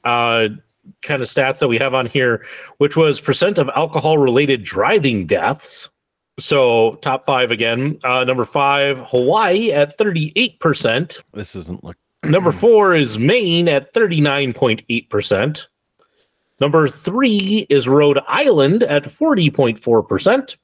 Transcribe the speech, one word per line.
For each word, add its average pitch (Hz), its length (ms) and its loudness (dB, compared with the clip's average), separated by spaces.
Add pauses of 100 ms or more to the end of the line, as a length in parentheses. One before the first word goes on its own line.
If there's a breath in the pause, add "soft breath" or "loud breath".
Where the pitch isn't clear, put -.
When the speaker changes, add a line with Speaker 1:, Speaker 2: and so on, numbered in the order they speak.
Speaker 1:
uh, 117 440 0 (520)
kind 143 200 -6
of 117 60 -6
stats 135 320 -2
that 147 80 0
we 117 120 0
have 131 140 -2
on 127 120 -2
here, 120 400 -2 (320 loud breath)
which 147 180 0
was 156 240 2
percent 185 380 0
of 139 180 0
alcohol-related 143 880 0
driving 120 640 -2
deaths. - 640 -4 (500)
So 117 600 2
top 135 240 -4
five 127 260 0
again. 117 520 -4
Uh, 127 200 0
number 123 220 -2
five, 139 540 0
Hawaii 185 720 0
at 147 260 0
thirty-eight 196 640 -2
percent. 135 580 -2 (160)
Speaker 2:
This 101 220 -14
isn't 90 280 -14
look- - 140 -16 (260)
Speaker 1:
Number 165 280 2
four 208 420 4
is 123 240 0
Maine 170 500 2
at 139 260 0
thirty-nine 147 600 0
point 113 360 -2
eight 117 200 -6
percent. 107 580 -2 (920)
Number 151 280 2
three 208 840 -2
is 135 180 2
Rhode 143 400 4
Island 185 560 2
at 147 260 -2
forty 277 400 0
point 117 300 -2
four 113 240 2
percent. 254 600 -2